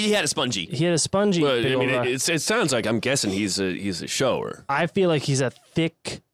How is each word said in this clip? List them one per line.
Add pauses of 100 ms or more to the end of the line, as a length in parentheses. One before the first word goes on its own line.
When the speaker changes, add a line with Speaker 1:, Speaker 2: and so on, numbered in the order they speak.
Speaker 1:
he
had
a
spongy.
Speaker 2:
He
had
a
spongy
Speaker 3:
Well,
Speaker 2:
big
Speaker 3:
I
Speaker 2:
old
Speaker 3:
mean,
Speaker 2:
rock.
Speaker 3:
it,
it's,
it
sounds
like,
I'm
guessing
he's
a,
he's
a
shower.
Speaker 2:
I
feel
like
he's
a
thick, (120)